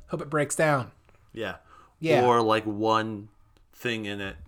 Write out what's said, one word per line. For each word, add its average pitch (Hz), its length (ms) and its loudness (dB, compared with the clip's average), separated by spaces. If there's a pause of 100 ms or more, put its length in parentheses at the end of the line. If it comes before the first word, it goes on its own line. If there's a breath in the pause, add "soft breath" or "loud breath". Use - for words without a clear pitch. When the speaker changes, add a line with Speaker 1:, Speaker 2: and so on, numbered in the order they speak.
Speaker 1:
hope 160 140 -8
it 143 80 -12
breaks 147 260 -2
down. 147 360 0 (420)
Speaker 2:
Yeah. 101 240 -8 (420 soft breath)
Speaker 1:
Yeah. 151 260 4
Speaker 2:
Or, 120 160 6
like, 110 240 2
one 110 640 -2 (440)
thing 113 320 -6
in 101 160 -6
it 95 160 -8 (100)